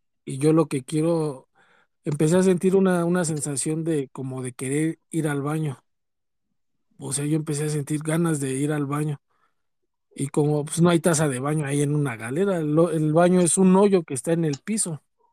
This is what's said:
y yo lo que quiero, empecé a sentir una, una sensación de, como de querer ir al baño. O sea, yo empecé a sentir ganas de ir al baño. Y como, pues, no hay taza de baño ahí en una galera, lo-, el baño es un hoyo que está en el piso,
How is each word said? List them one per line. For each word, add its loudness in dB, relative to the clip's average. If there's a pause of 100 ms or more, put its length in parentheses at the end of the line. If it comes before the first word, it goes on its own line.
(260)
y -8
yo 4
lo 4
que -4
quiero, -2 (560)
empecé 2
a 4
sentir 2
una, 4
una 0
sensación -4
de, -2
como -8
de -10
querer -4 (120)
ir -2
al -4
baño. -6 (1160)
O -10
sea, -4
yo 0
empecé -4
a -4
sentir -4
ganas 0
de -4
ir -2
al -2
baño. -4 (920)
Y -4
como, 0
pues, -4
no 6
hay 4
taza 2
de -4
baño -2
ahí -2
en 0
una -2
galera, -2
lo-, 2
el 0
baño 4
es 2
un 6
hoyo 4
que -10
está -2
en 0
el -2
piso, -6 (300)